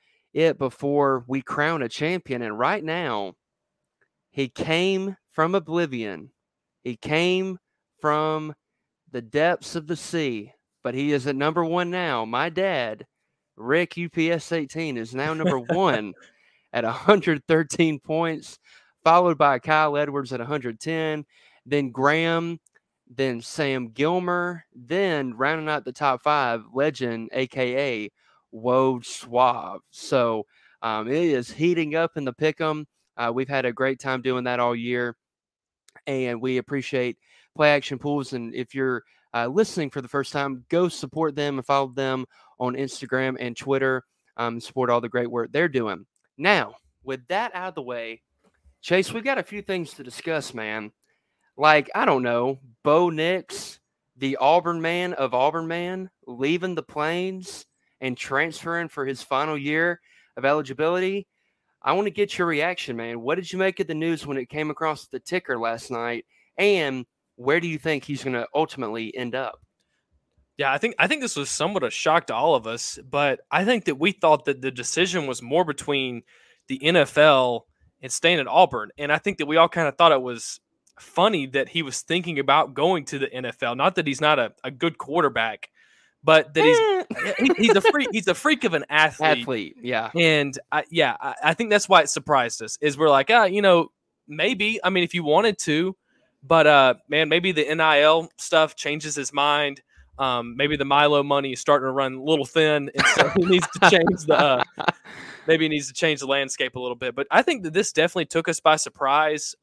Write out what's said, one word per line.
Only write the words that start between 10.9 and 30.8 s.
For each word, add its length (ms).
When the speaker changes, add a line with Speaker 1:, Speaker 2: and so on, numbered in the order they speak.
Speaker 1:
he 180
is 160
at 80
number 300
one 240
now. 340
My 240
dad, 580
Rick 420
U 120
P 220
S 200
eighteen, 460
is 160
now 220
number 240
Speaker 2:
<laughs> 160
Speaker 1:
one 400
at 100
a 80
hundred 560
thirteen 520
points, 580
followed 340
by 220
Kyle 360
Edwards 380
at 80
a 40
hundred 340
ten, 440
then 280
Graham, 680
then 340
Sam 480
Gilmer, 840
then 640
rounding 320
out 160
the 60
top 320
five, 400
legend, 580
A 140
K 320
A 340
Woj 480
Suave. 760
So, 560